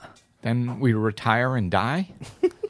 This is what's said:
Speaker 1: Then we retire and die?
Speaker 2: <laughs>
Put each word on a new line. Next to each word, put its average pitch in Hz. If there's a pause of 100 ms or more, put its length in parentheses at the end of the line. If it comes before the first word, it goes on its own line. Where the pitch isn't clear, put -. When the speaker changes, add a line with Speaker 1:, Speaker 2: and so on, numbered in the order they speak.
(420)
Speaker 1:
Then 120
we 127
retire 113
and 95
die? 123 (340)
Speaker 2:
<laughs> 359 (200)